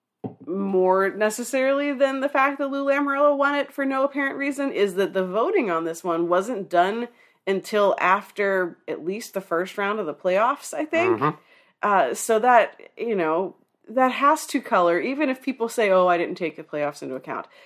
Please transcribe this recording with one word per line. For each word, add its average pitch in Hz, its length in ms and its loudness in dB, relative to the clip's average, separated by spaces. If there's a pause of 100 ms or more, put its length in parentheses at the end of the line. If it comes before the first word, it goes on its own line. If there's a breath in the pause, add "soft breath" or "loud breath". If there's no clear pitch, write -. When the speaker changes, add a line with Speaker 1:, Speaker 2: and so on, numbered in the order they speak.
(460)
Speaker 1:
more 190 640 2
necessarily 262 840 0
than 269 280 0
the 269 80 -2
fact 277 300 2
that 277 120 -4
Lou 277 140 -4
Lamoriello 285 520 2
won 277 180 2
it 285 180 -4
for 277 120 -4
no 269 200 0
apparent 277 320 -2
reason 277 360 -4
is 196 220 0
that 190 180 0
the 190 120 0
voting 233 460 0
on 165 140 -2
this 165 180 -6
one 170 260 -2
wasn't 196 400 0
done 202 400 0 (380 soft breath)
until 196 540 2
after 190 760 0 (120)
at 151 160 -8
least 202 300 -8
the 196 60 -4
first 185 380 -4
round 202 220 -2
of 180 60 -4
the 147 80 -6
playoffs, 214 600 0
I 311 100 -4
think. 320 360 0
Speaker 2:
Mm-hmm. 147 160 0 (460 soft breath)
Speaker 1:
Uh, 185 320 2
so 220 260 0
that, 240 400 4 (160)
you 226 180 -4
know, 170 400 -2 (340)
that 262 240 2
has 294 360 2
to 269 120 -2
color, 175 380 2
even 269 320 -2
if 254 120 -6
people 240 260 -4
say, 220 220 0
"Oh, 185 180 6
I 175 100 4
didn't 170 160 -2
take 165 220 -6
the 156 80 -14
playoffs 147 380 -6
into 135 120 -10
account," 127 320 -10 (200 soft breath)